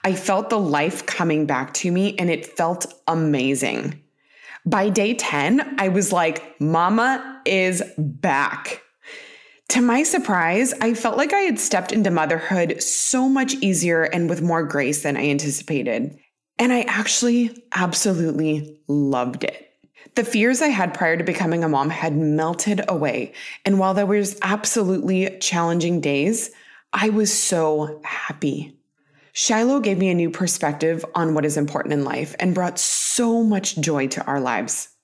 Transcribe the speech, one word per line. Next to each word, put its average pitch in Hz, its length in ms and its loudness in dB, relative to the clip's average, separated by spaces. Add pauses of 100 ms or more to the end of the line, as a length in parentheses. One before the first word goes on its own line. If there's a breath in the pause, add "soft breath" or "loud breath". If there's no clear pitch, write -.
I 190 100 2
felt 196 340 0
the 226 100 2
life 156 460 0
coming 156 400 0
back 135 300 -2
to 180 180 -2
me, 196 260 0
and 175 120 0
it 160 160 -2
felt 175 400 -2 (200)
amazing. 135 960 0 (640 loud breath)
By 196 240 2
day 208 240 2
ten, 214 640 0
I 196 100 2
was 190 240 2
like, 165 460 -2
"Mama 196 840 0
is 185 380 2 (160)
back." 143 840 -2 (840 loud breath)
To 247 140 4
my 247 200 4
surprise, 220 760 2
I 226 140 2
felt 226 240 0
like 311 160 2
I 403 60 4
had 320 200 0
stepped - 320 0
into 202 180 2
motherhood 165 720 0
so - 460 0
much 269 260 2
easier 170 500 2
and 170 260 0
with 175 100 -2
more 165 220 2
grace 147 400 -2
than 143 160 -2
I 147 100 0
anticipated. 139 880 -2 (420 loud breath)
And 247 140 2
I 240 100 2
actually 233 800 0 (100)
absolutely 160 1120 0
loved 135 560 0
it. - 160 -6 (540 loud breath)
The 240 80 0
fears 240 400 2
I 302 60 4
had 190 260 0
prior 170 220 2
to 170 80 -2
becoming 170 400 0
a 160 40 2
mom 143 220 2
had 156 260 -2
melted 160 680 0
away. 143 460 -2 (320 loud breath)
And 196 160 4
while 190 140 2
there 202 120 2
was 202 360 0
absolutely 190 1000 0
challenging 170 600 0
days, 147 500 0 (420 loud breath)
I 214 160 0
was 214 240 2
so 156 720 0
happy. - 720 -6 (540 soft breath)
Shiloh 247 480 2
gave 196 180 0
me 190 120 2
a 180 40 2
new 170 160 2
perspective 160 760 -2 (120)
on 160 180 2
what 147 100 2
is 151 120 0
important 147 380 -2
in 143 100 0
life 147 340 -6
and 180 160 0
brought 175 240 -2
so - 640 0
much 202 340 0
joy 143 320 0
to - 160 -6
our 139 140 -2
lives. 120 520 -4 (140)